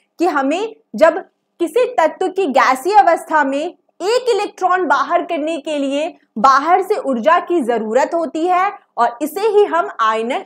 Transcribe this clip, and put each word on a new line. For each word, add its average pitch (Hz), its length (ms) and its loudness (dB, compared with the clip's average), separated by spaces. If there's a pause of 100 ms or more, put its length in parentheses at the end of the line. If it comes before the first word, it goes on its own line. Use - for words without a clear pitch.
(200)
कि 330 60 0
हमें 320 480 -2 (220)
जब 320 220 4 (420)
किसी 349 240 0 (100)
तत्व 330 340 0
की 381 200 -2
गैसीय 262 480 2
अवस्था 330 480 2
में 269 140 -4
एक 370 720 -4
इलेक्ट्रॉन 370 560 0
बाहर 285 380 2
करने 320 340 -4
के 302 200 -6
लिए 285 360 -4 (240)
बाहर 285 440 4
से 392 180 -2
ऊर्जा 269 400 2
की 349 220 -2
जरूरत 233 520 0
होती 330 320 -4
है 359 240 0 (260)
और - 260 -2
इसे 392 260 -4
ही 415 180 4
हम 330 220 -2 (140)
आयनन 226 440 -2